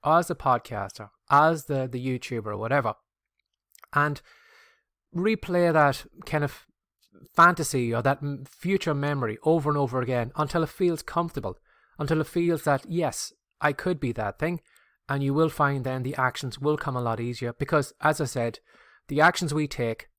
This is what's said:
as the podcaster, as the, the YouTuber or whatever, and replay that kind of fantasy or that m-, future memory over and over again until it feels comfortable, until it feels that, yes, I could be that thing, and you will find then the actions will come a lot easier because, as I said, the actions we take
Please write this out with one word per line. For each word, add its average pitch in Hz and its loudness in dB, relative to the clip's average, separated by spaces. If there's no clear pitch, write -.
as 165 2
the 170 -4
podcaster, 107 -4
as 151 6
the, 135 -2
the 123 -6
YouTuber 123 -4
or 104 -6
whatever, 117 -2
and 147 0
replay 180 2
that 147 2
kind 151 -2
of - -8
fantasy 147 4
or 113 0
that 135 0
m-, 143 -8
future 185 -2
memory 139 -2
over 156 2
and 147 2
over 127 0
again 120 -2
until 160 0
it 147 -4
feels 175 0
comfortable, 165 -6
until 156 0
it 151 -2
feels 170 0
that, 139 0
yes, 165 -4
I 147 2
could 175 -2
be 131 -2
that 104 -4
thing, 170 -2
and 139 -2
you 139 2
will 156 4
find 139 0
then 131 -4
the 131 -4
actions 127 -2
will 147 2
come 131 -6
a 123 -2
lot 113 -2
easier 120 -6
because, 143 0
as 151 2
I 143 0
said, 120 -4
the 147 2
actions 160 4
we 151 0
take 117 -4